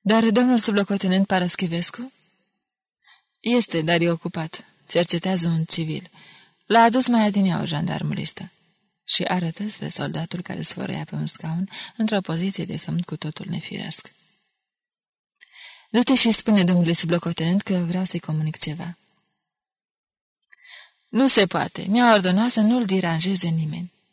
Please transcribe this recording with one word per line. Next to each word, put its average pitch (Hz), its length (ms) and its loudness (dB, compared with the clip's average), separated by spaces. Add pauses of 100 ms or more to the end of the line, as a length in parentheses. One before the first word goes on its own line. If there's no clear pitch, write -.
"Dar 226 300 4
domnul 247 280 4
sublocotenent 196 680 0
Paraschivescu?" 180 840 -2 (1300)
"Este, 220 400 0
dar 165 200 2
e 170 100 2
ocupat. 165 540 -6 (220)
Cercetează 175 640 0
un 165 160 0
civil. 156 460 -4 (560)
L-a 220 140 4
adus 233 260 6
mai 226 200 4
adineauri 190 420 0
jandarmul 156 500 -4
ăsta." - 320 -6 (580)
Și - 140 4
arătă 180 460 -4
spre 151 200 -10
soldatul 160 540 -6
care - 200 -10
sfărăia - 420 -6
pe 151 100 -16
un 151 120 -4
scaun, 165 420 -4 (280)
într-o 220 240 -2
poziție 175 440 -4
de 180 120 -8
somn 165 240 -4
cu 180 160 -8
totul - 320 -10
nefirească. - 600 -8 (1800)
"Du-te 240 240 4
și 233 180 6
spune 208 320 4
domnului 175 300 4
sublocotenent 170 680 0
că 180 260 -2
vreau 180 160 -2
să-i 175 160 -4
comunic 156 380 -4
ceva." 170 400 -6 (2000)
"Nu 262 180 2
se 214 200 4
poate. 180 420 -6
Mi-a 233 240 4
ordonat 202 380 4
să 233 100 0
nu-l 233 240 2
deranjeze 180 640 0
nimeni." 165 440 -4 (200)